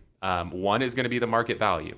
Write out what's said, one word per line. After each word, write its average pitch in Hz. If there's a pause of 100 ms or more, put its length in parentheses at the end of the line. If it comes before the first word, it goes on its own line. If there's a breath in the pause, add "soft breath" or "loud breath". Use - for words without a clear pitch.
(220)
Um, 90
one 101
is 123
gonna 123
be 120
the 117
market 113
value. 87